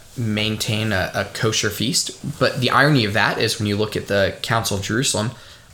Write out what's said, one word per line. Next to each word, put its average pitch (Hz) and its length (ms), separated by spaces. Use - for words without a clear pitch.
maintain 107 760
a, 92 200
a 104 120
kosher - 440
feast, - 720
but 127 220
the 120 100
irony 139 320
of 101 100
that 113 240
is 113 220
when 104 80
you 101 80
look - 220
at - 100
the 98 340
Council 110 360
of 95 60
Jerusalem, 107 480